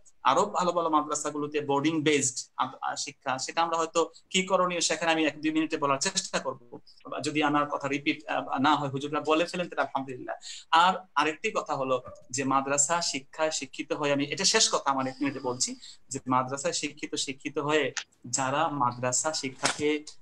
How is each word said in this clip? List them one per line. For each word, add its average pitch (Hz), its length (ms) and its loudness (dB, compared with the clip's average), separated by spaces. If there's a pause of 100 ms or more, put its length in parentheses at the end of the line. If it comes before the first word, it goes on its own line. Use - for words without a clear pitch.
(220)
আরো 156 240 4
ভালো 175 260 0
ভালো 170 160 0
মাদ্রাসাগুলোতে 147 720 0
বোর্ডিং 143 420 2
বেসড - 540 0
আ-, 127 240 -4
আ-, 139 160 -4
শিক্ষা, 131 420 -6
সেটা 160 240 -2
আমরা 170 140 0
হয়তো 160 340 2 (200)
কি 185 120 2
করণীয় 180 380 2
সেখানে 165 320 2
আমি 160 120 4
এক 147 160 0
দুই 156 100 0
মিনিটে 156 260 0
বলার 139 220 2
চেষ্টা - 400 -2
করব, 131 400 -8 (460)
যদি 151 180 0
আমার 147 240 2
কথা 143 220 -4
রিপিট, 147 380 -2
আ, 139 320 -2
না 147 180 4
হয়, 143 120 0
হুজুররা 143 320 -4
বলে 156 240 4
ফেলেন 175 240 -6
তাহলে 151 140 -2
আলহামদুলিল্লাহ। 131 540 -6 (340)
আর 175 240 6 (200)
আরেকটি 156 400 0
কথা 151 220 -2
হলো 131 260 0 (280)
যে 131 140 -2
মাদ্রাসা 139 560 2
শিক্ষায় 156 500 -2
শিক্ষিত 156 420 -6
হয়ে, 147 200 2
আমি 143 120 2
এটা 147 200 -4
শেষ 220 300 4
কথা 143 160 2
আমার 131 160 2
এক 131 140 -6
মিনিটে 135 200 -2
বলছি, 127 360 -2 (320)
যে 131 180 -6
মাদ্রাসায় 131 460 0
শিক্ষিত, - 420 -6
শিক্ষিত 143 440 -6
হয়ে 147 340 2 (340)
যারা 135 420 0
মাদ্রাসা 127 640 0
শিক্ষাকে 147 720 -2 (180)